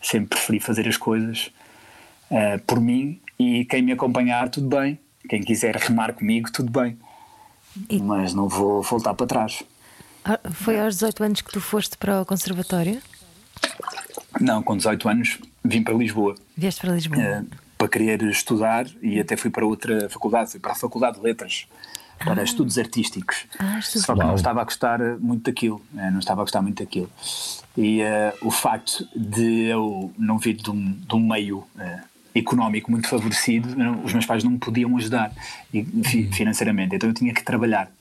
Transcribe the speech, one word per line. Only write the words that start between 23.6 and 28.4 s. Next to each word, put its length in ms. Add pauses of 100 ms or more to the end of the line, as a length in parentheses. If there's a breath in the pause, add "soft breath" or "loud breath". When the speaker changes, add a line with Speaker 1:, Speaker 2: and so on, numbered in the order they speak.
Speaker 2:
estudos 260
Speaker 1:
Só 60
que 80
não 60
Speaker 3:
Uau. 100
Speaker 1:
estava 240
a 40
gostar 360 (180)
muito 260
daquilo, 380 (140)
eh, 140
não 100
estava 220
a 20
gostar 180
muito 220
daquilo. 260 (680 loud breath)
E, 240
eh, 320 (100)